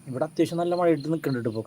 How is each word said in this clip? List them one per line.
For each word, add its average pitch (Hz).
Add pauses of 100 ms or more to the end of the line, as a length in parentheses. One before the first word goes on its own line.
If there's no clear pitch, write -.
ഇവിടെ 127
അത്യാവശ്യം 170
നല്ല 175
മഴ 175
ഇട്ട് 143
നിൽക്കുന്നുണ്ട് 135
ഇപ്പൊ 110